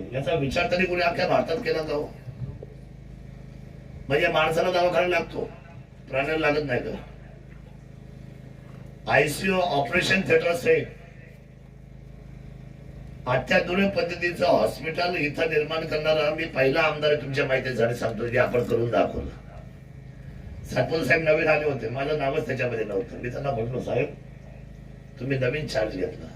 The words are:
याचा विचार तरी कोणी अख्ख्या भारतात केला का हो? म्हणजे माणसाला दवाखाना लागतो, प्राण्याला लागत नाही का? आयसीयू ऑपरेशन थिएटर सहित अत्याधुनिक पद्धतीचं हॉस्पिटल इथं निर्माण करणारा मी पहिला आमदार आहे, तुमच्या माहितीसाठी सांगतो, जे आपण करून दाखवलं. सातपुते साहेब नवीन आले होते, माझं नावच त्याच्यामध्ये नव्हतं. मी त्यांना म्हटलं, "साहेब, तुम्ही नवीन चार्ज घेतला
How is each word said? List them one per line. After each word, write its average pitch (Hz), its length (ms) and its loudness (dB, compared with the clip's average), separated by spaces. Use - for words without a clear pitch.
याचा 127 220 0
विचार 131 380 2
तरी 180 140 2
कोणी 175 160 0
अख्ख्या 170 260 2
भारतात - 280 2
केला 160 260 0
का - 120 -2
हो? - 120 -2
म्हणजे 160 200 4
माणसाला 160 420 4
दवाखाना 175 380 4
लागतो, - 420 -2
प्राण्याला 147 280 0
लागत 147 260 2
नाही 123 160 0
का? - 160 -6
आयसीयू 190 420 4
ऑपरेशन 180 640 2
थिएटर 165 340 4
सहित 156 320 4
अत्याधुनिक 180 640 4
पद्धतीचं - 560 0
हॉस्पिटल 175 680 2
इथं 151 340 0
निर्माण 160 360 2
करणारा 151 480 2
मी 160 100 -2
पहिला 139 360 4
आमदार 151 300 4
आहे, 147 120 4
तुमच्या 139 220 0
माहितीसाठी 120 500 2
सांगतो, 117 320 -2
जे 117 120 2
आपण 120 260 4
करून 117 260 2
दाखवलं. - 540 0
सातपुते - 400 0
साहेब 165 180 4
नवीन 156 260 4
आले 151 160 4
होते, 143 240 0
माझं 143 300 0
नावच 139 280 0
त्याच्यामध्ये 120 380 -2
नव्हतं. 101 320 -4
मी 120 140 -6
त्यांना 135 200 -4
म्हटलं, 123 300 -2
"साहेब, - 340 0
तुम्ही 131 180 0
नवीन 147 280 0
चार्ज 107 300 -2
घेतला - 400 -6